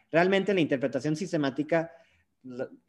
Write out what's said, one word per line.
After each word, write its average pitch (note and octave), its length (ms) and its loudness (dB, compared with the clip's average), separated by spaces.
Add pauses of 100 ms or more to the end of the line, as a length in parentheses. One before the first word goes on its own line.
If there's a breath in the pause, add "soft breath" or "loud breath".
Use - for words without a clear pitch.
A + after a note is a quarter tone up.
(120)
realmente F#3+ 420 2
la F#3 80 2
interpretación C#3 540 0
sistemática D#3 760 -2 (520 loud breath)
lo, B2 260 -8 (200)